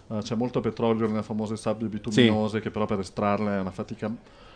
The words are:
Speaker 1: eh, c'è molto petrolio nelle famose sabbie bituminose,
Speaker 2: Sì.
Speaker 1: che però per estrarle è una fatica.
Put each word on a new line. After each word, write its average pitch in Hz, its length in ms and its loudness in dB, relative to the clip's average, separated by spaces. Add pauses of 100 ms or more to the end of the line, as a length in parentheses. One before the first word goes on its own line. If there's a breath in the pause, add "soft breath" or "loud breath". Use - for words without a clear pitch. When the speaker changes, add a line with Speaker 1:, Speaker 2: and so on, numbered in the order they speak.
Speaker 1:
eh, 110 140 -6
c'è - 120 -6
molto 123 260 0
petrolio 113 460 2
nelle 107 160 -2
famose 107 340 -4
sabbie 110 320 -2
bituminose, 107 680 4
Speaker 2:
Sì. 104 60 -2
Speaker 1:
che 110 80 -6
però 107 160 0
per 101 140 -2
estrarle 101 560 0
è 98 40 -2
una 92 100 -4
fatica. 107 400 -6 (460 soft breath)